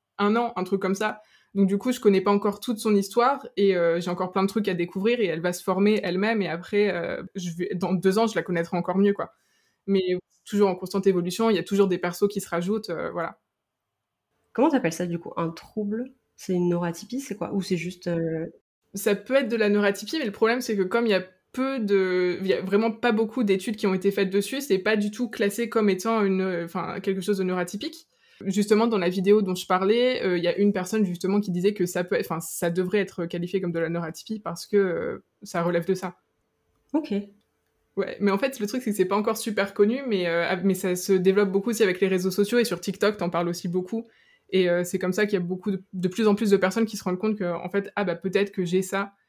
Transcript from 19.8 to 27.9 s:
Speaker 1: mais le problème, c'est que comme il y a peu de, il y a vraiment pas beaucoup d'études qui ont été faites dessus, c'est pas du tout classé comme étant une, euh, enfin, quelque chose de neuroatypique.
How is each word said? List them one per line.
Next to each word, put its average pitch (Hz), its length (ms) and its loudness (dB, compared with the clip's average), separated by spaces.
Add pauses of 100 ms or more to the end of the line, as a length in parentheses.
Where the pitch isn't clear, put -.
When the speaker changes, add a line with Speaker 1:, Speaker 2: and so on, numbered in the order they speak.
Speaker 1:
mais 294 60 -2
le 208 80 -2
problème, 226 280 2
c'est 226 160 -2
que 196 60 2
comme 233 240 0
il 214 40 2
y 196 40 4
a 185 100 0 (280)
peu 262 260 -2
de, 185 600 2
il 190 80 -2
y 180 40 2
a - 80 0
vraiment 202 300 2
pas 226 220 0
beaucoup 220 320 0
d'études 196 320 0
qui 208 100 -2
ont 190 80 4
été 190 160 2
faites 196 180 0
dessus, 202 320 -2
c'est 202 180 0
pas 214 180 0
du 208 160 0
tout 247 160 -4
classé 226 400 -2
comme 214 200 2
étant 214 360 0
une, 190 160 0
euh, 180 240 -4
enfin, 170 340 -6
quelque 196 220 -2
chose 196 180 0
de 190 60 -2
neuroatypique. 185 640 -6 (360)